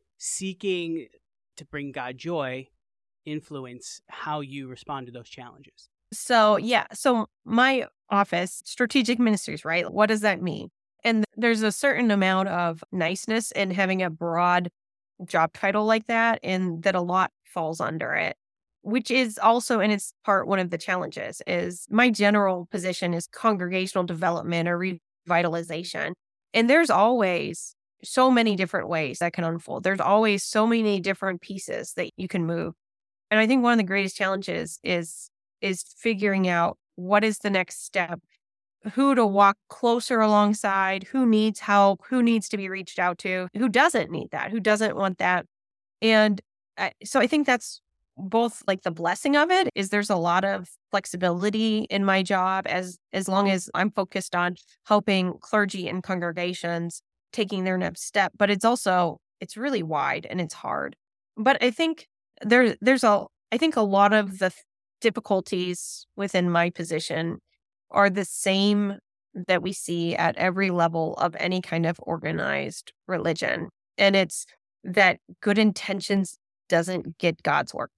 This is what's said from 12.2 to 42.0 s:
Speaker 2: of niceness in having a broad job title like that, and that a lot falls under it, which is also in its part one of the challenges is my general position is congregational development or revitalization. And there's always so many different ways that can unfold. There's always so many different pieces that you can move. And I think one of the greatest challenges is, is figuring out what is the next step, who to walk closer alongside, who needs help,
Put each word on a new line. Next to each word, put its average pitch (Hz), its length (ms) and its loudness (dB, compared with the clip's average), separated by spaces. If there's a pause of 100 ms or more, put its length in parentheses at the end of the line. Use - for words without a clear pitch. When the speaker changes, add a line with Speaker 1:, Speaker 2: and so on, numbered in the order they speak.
Speaker 2:
of 170 340 -2 (100)
niceness 190 580 -2
in 185 220 -2
having 190 300 0
a 175 80 -2
broad 175 600 0 (540)
job 165 280 0
title 202 320 -2
like 220 220 0
that, 226 360 0
and 185 420 -2
that 190 100 2
a 185 60 2
lot 180 320 0 (120)
falls 165 360 -6
under - 340 -4
it, - 220 -4 (460)
which 240 280 -2
is 240 280 0
also 226 420 2
in 214 100 2
its 202 220 -2 (120)
part 196 220 2
one 196 120 0
of 180 120 -2
the 175 80 -6
challenges - 680 -6
is 180 440 -6
my 240 200 4
general 202 600 2
position 180 440 -4
is 170 140 -6
congregational 185 760 -2
development 170 640 -2
or 175 100 0 (480)
revitalization. 170 840 -4 (400)
And 226 160 4
there's 311 220 6
always 185 840 0 (300)
so 262 260 4
many 226 260 4
different 180 320 -4
ways 156 320 -4
that 170 120 -2
can 175 120 -4
unfold. 165 400 -4
There's 190 160 0
always 202 440 2
so 220 220 0
many 214 340 2
different 190 400 -4
pieces - 540 -10
that - 220 -6
you 185 120 -8
can 175 160 -2
move. 170 300 -4 (560)
And 214 100 4
I 220 60 4
think 254 160 4
one 240 100 4
of 233 60 4
the 214 60 4
greatest 196 320 -2
challenges 190 680 -4
is, 170 460 -6 (320)
is 190 200 -4 (140)
figuring 196 500 0
out 175 320 0 (180)
what 202 280 2
is 214 140 0
the 208 120 -4
next 185 340 -2
step, 170 360 -4 (720)
who 277 220 2
to 233 120 4
walk 196 300 4 (120)
closer 233 520 0
alongside, 208 840 2
who 262 220 0
needs 214 340 4
help, 202 480 4